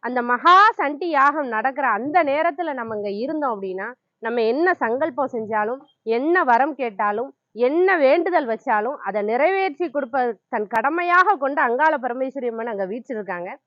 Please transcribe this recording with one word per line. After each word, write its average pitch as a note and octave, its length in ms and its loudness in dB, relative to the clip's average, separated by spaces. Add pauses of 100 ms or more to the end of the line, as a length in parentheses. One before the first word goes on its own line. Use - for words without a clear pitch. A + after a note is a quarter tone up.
அந்த B3 180 -4
மகா B3 340 4 (160)
சண்டி D4+ 380 -4
யாகம் C#4+ 380 2
நடக்கிற B3 400 -2
அந்த C4 360 0
நேரத்துல D#4 500 0
நம்ம A3+ 220 -6
இங்க G#3 160 -6 (120)
இருந்தோம் C#4+ 300 -2
அப்படின்னா, G3 340 -8 (380)
நம்ம A#3 160 -2
என்ன C#4+ 320 2
சங்கல்பம் C4+ 600 -2
செஞ்சாலும், A3 480 -4 (220)
என்ன D4 400 0
வரம் C4 320 2
கேட்டாலும், A3 540 -4 (220)
என்ன E4 460 2
வேண்டுதல் D#4+ 500 2
வச்சாலும், A3+ 500 -2 (100)
அதை G3 140 -4
நிறைவேற்றி D#4+ 680 0
கொடுப்ப B3+ 460 -2 (160)
தன் G#3+ 180 -4
கடமையாக F4 720 2
கொண்டு C#4+ 220 -2
அங்காள C#4 400 2
பரமேஸ்வரி B3+ 480 -4
அம்மன் A3+ 240 -6
அங்க G3 120 -2
வீற்றிருக்காங்க. G3 640 -8 (180)